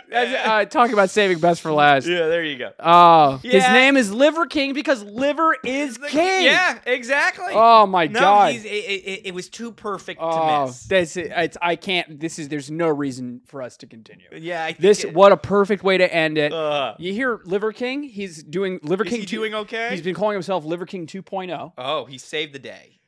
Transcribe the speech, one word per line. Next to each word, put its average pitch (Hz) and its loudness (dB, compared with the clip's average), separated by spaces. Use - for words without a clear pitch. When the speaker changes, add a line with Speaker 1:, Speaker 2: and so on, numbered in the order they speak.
Speaker 1:
<laughs> - -20
Speaker 2:
That's, 247 -2
uh, 214 2
talking 247 2
about 196 4
saving 190 2
best 170 2
for 160 -4
last. 147 6
Speaker 1:
Yeah, 170 0
there 170 0
you 143 -6
go. 110 -10
Speaker 2:
Oh, 165 8
his 247 0
Speaker 1:
Yeah. 254 4
Speaker 2:
name 262 6
is 208 0
Liver 302 2
King 277 -4
because 269 -4
liver 277 -2
is 262 -6
Speaker 1:
The 285 -14
Speaker 2:
king. 359 0
Speaker 1:
Yeah, 311 2
exactly. 285 -2
Speaker 2:
Oh 220 6
my 180 0
Speaker 1:
No, 214 -4
Speaker 2:
God. 359 4
Speaker 1:
he's, 220 -10
it, 214 -14
it, 196 -8
it, 196 -10
it 180 -10
was 180 -12
too 233 -14
perfect 190 -12
Speaker 2:
Oh, 165 -4
Speaker 1:
to 139 -2
miss. 127 -14
Speaker 2:
that's 180 -2
it. 165 -8
It's, 165 -4
I 175 -2
can't. 170 -6
This 165 -8
is. 147 -10
There's 143 -10
no 165 -2
reason 127 -6
for 139 -16
us 120 -14
to 123 -20
continue. 110 -20
Speaker 1:
Yeah, 160 -8
I 160 -6
think 165 -10
Speaker 2:
This. 190 4
Speaker 1:
it 151 -8
Speaker 2:
What 196 8
a 175 4
perfect 202 -2
way 190 2
to 180 2
end 160 0
it. 151 0
Speaker 1:
Uh. 147 -2
Speaker 2:
You 175 -8
hear 240 -4
Liver 202 -4
King? 254 -8
He's 196 -12
doing 185 -6
Liver 185 -2
Speaker 1:
Is 180 -6
Speaker 2:
King 233 -4
Speaker 1:
he 202 -10
Speaker 2:
two 202 -8
Speaker 1:
doing 220 -6
okay? 226 -8
Speaker 2:
He's 165 -8
been 180 -6
calling 208 -2
himself 180 -4
Liver 170 -8
King 175 -12
two 190 -14
point 185 -10
oh 143 -12
Speaker 1:
Oh, 131 -6
he 131 -18
saved 156 -10
the 135 -16
day. 98 -20